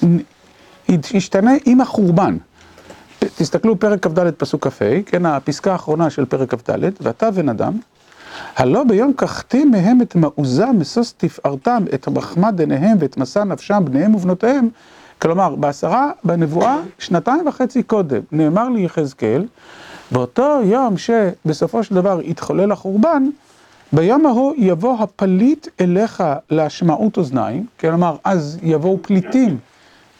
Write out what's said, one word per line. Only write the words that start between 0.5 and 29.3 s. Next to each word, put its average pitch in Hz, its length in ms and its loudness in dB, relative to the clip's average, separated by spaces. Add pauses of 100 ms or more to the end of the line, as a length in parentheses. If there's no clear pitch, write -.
ישתנה 196 640 2 (120)
עם 247 160 6
החורבן. 175 560 2 (840)
תסתכלו 202 600 0
פרק 208 240 0
כ"ד 175 280 0
פסוק - 380 -4
כ"ה, - 160 -4 (220)
כן, 175 200 -2
הפסקה 151 460 -2
האחרונה 160 380 -2
של 139 140 -4
פרק 131 300 -2
כ"ד, 113 240 -4 (220)
"ואתה 220 300 -2
בן 185 180 -2
אדם, 135 300 -2 (800)
הלא 147 280 2
ביום 240 280 2
קחתי - 520 -2
מהם 240 380 4
את - 140 -2
מעוזה 147 500 0
משוש 233 500 0
תפארתם, 170 680 -2 (100)
את 135 140 -6
מחמד 175 520 -2
עיניהם 156 400 2
ואת 139 160 -2
משא 131 220 -4
נפשם 202 460 -2
בניהם 151 300 2
ובנותיהם." 214 540 0 (500)
כלומר, 165 360 0
בעשרה 147 560 -2 (140)
בנבואה, 170 520 0 (220)
שנתיים 240 480 0
וחצי 254 360 -2
קודם, 156 380 -2 (120)
נאמר 160 360 2
ליחזקאל, 165 800 -2 (640)
באותו 240 540 0
יום 226 340 2
שבסופו 202 880 -2
של 202 100 -6
דבר 185 260 2
התחולל 170 520 -2
החורבן, 214 500 0 (680)
"ביום 214 340 4
ההוא 269 300 2
יבוא 196 440 0
הפליט 214 680 0 (120)
אליך 185 440 0 (260)
להשמעות 175 640 0
אוזניים", 127 500 -2 (140)
כלומר, 165 440 0
אז 165 380 -2
יבואו 165 400 0
פליטים 190 560 0 (600)